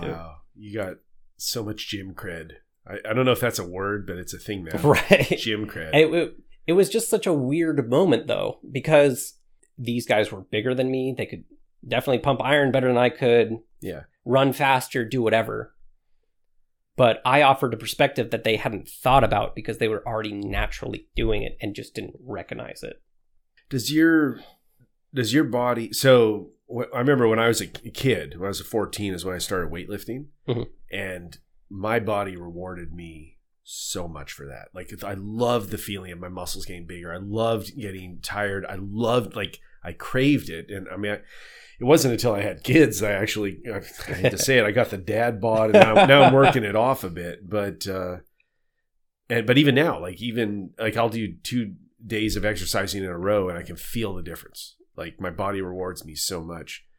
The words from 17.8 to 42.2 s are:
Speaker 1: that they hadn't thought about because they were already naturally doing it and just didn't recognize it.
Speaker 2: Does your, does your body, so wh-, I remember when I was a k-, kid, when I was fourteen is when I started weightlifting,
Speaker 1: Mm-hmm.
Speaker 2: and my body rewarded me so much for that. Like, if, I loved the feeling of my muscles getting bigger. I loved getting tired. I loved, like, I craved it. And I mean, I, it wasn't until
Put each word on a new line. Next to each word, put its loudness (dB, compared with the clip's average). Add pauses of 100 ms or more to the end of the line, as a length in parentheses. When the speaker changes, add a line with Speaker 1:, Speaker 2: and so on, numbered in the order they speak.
Speaker 1:
that -4
they 2
hadn't -6
thought 4
about 2
because -8
they 2
were -4
already -6
naturally -6
doing 0
it -8
and -6
just -14
didn't -12
recognize -12
it. -14 (680)
Speaker 2:
Does -4
your, 4 (720)
does -2
your 4
body, -2
so 6 (200)
wh-, -6
I -4
remember 4
when 4
I 4
was 2
a -4
k-, -14
kid, -2
when -6
I -2
was -6
fourteen -4
is -8
when -6
I -8
started -4
weightlifting, -10 (220)
Speaker 1:
Mm-hmm. -2 (300)
Speaker 2:
and -10 (320)
my -2
body -2
rewarded -12
me -18 (260)
so -10
much -14
for -18
that. -18
Like, -16
if, -16
I -8
loved -2
the -6
feeling -10
of -14
my -10
muscles -8
getting -12
bigger. -12
I -10
loved -4
getting -12
tired. -6
I -10
loved, -2
like, -8 (240)
I -12
craved 0
it. -12
And -10
I -12
mean, -4
I, -4 (640)
it -6
wasn't 6
until 0